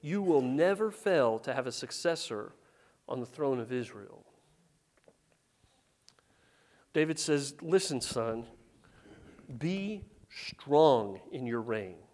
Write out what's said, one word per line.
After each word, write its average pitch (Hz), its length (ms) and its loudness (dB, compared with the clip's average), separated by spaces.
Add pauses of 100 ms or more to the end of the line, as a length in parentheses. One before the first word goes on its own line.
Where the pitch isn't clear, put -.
you 170 200 -2
will 165 220 6
never 180 480 2
fail 143 480 2
to 127 160 -4
have 127 140 -2
a 120 40 -6
successor 135 760 -4 (580)
on 123 120 -6
the 117 60 -8
throne 139 340 -2
of 113 100 -8
Israel. 113 560 -8 (2750)
David 156 280 0
says, 143 420 0
"Listen, 170 380 0
son, 113 460 -4 (1120)
be 196 460 -4 (240)
strong 131 920 2 (100)
in 127 160 -8
your 117 140 -2
reign. 107 380 -6 (160)